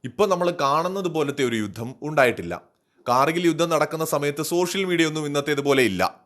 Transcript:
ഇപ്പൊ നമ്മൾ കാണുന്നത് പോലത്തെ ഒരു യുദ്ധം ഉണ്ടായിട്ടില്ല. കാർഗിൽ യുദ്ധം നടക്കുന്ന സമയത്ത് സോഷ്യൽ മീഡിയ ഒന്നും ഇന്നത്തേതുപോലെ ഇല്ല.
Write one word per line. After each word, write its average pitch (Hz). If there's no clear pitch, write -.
ഇപ്പൊ 196
നമ്മൾ 175
കാണുന്നത് 175
പോലത്തെ 143
ഒരു 117
യുദ്ധം 110
ഉണ്ടായിട്ടില്ല. 120
കാർഗിൽ 156
യുദ്ധം 165
നടക്കുന്ന 156
സമയത്ത് 147
സോഷ്യൽ 175
മീഡിയ 170
ഒന്നും 156
ഇന്നത്തേതുപോലെ 143
ഇല്ല. 92